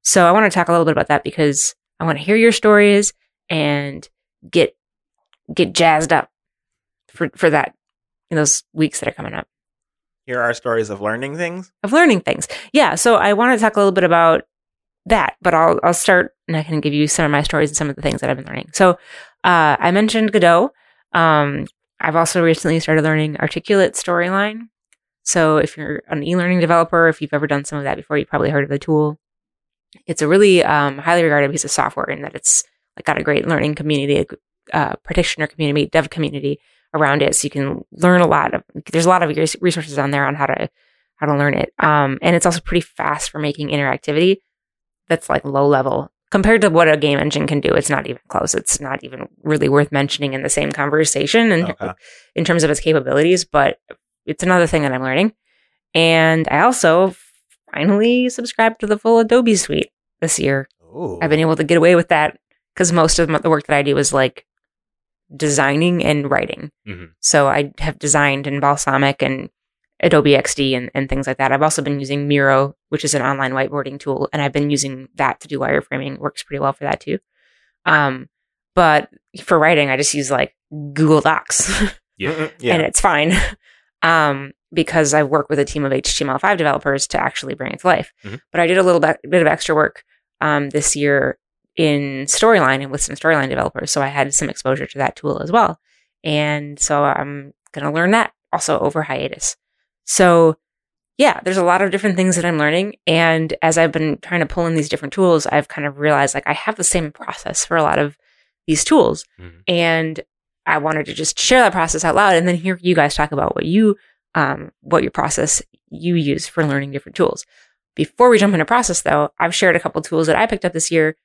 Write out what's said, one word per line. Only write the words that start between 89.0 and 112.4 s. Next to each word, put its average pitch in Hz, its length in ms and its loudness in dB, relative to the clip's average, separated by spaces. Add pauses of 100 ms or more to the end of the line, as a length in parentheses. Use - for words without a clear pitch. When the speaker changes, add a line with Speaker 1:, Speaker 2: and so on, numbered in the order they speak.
Speaker 1:
bit, 156 160 2 (100)
bit 170 140 2
of 156 60 4
extra - 260 -2
work, 151 300 0 (380)
um, 147 280 -2
this 147 260 -2
year 139 440 0 (360)
in 143 520 -2
Storyline 143 560 2
and 135 80 -10
with 139 100 -6
some - 140 -6
Storyline 147 340 0
developers. 131 400 -4
So - 120 -2
I 135 60 -2
had 139 260 -2
some - 140 -2
exposure 135 380 -4
to - 140 -16
that 135 160 -4
tool - 260 -6
as 151 100 -6
well. 190 280 0 (440)
And 147 560 -4
so 147 240 0
I'm 143 500 -4 (180)
gonna 147 200 -6
learn 165 200 0
that 226 220 0 (200)
also 156 260 -2
over 156 220 -2
hiatus. - 560 -8 (480)
So 170 520 4 (600)
yeah, 277 260 2
there's 185 140 -2
a 185 60 0
lot 180 180 2
of 196 80 0
different 196 260 -2
things 185 200 2
that 170 100 -2
I'm 165 140 0
learning. 170 360 0 (120)
And 160 560 2
as 160 160 2
I've 165 120 2
been 156 300 -2
trying 175 200 -4
to 156 40 0
pull 170 220 -4
in 165 80 -2
these 151 140 0
different 143 240 -8
tools, 175 340 2
I've 147 200 0
kind 147 200 -8
of 139 100 -8
realized, 143 380 0
like, 139 120 -6
I 147 60 -2
have 214 220 -6
the 190 80 -6
same 160 280 -2
process - 540 -8
for - 100 -4
a 165 80 2
lot 151 140 0
of 147 200 -4 (500)
these 156 160 0
tools. - 420 2 (140)
Speaker 3:
Mm-hmm. 87 180 -20 (100)
Speaker 1:
And 165 520 -2 (460)
I 160 120 0
wanted 151 300 -4
to 160 60 -12
just 156 240 -6
share 254 220 2
that 214 140 4
process 165 320 -2
out 160 100 0
loud 196 220 4
and 175 100 2